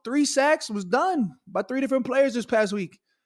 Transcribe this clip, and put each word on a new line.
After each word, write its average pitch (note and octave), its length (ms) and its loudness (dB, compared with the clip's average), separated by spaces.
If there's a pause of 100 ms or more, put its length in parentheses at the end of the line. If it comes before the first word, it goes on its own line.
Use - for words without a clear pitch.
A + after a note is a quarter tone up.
three C#4 200 0
sacks C#4+ 460 2
was G3+ 140 -6
done B3+ 480 0 (140)
by F#3+ 160 -4
three C4 180 -4
different C4+ 260 0
players C4+ 280 2
this A#3 120 -4
past G#3+ 260 0
week. G3 260 -6 (280)